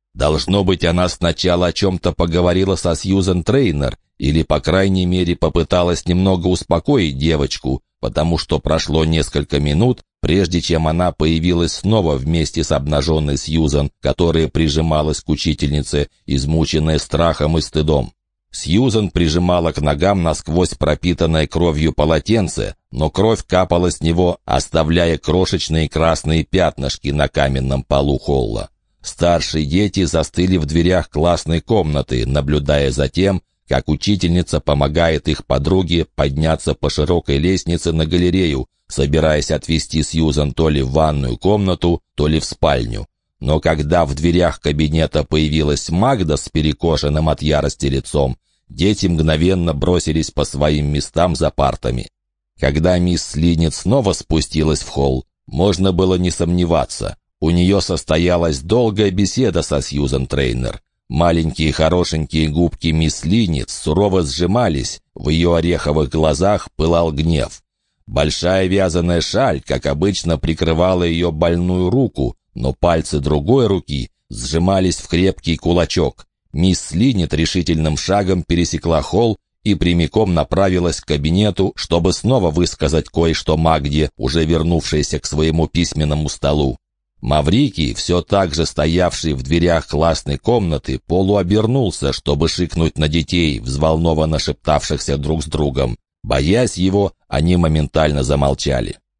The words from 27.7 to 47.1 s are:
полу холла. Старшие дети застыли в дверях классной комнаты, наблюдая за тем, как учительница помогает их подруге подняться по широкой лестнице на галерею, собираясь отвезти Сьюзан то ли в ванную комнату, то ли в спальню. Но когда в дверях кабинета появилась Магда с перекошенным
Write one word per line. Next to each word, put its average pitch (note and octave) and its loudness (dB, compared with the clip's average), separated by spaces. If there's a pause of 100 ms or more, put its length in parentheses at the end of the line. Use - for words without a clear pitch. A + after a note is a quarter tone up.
полу C#2 0
холла. A1 -2 (320)
Старшие E2 0
дети F#2 0
застыли F2 0
в D#2 0
дверях E2 2
классной E2 0
комнаты, C#2+ -2
наблюдая C#2+ 0
за C2+ -2
тем, F#2 0 (280)
как C2+ -2
учительница F2 0
помогает D2+ 0
их - -4
подруге D#2+ 0 (100)
подняться D2+ 0
по - -2
широкой D2+ 0
лестнице E2+ 0
на D#2+ 0
галерею, F2 0 (220)
собираясь D2+ 0
отвезти D#2 -2
Сьюзан D2 0
то D#2+ 0
ли C#2+ 0
в C2 -4
ванную C#2+ 0
комнату, F#2 0 (140)
то D2 0
ли D#2 2
в - -8
спальню. A1+ -2 (340)
Но C#2+ 0
когда D#2+ 0
в C#2 -4
дверях E2 0
кабинета D#2 0
появилась D2+ 0
Магда F#2 0
с - -8
перекошенным D2+ 0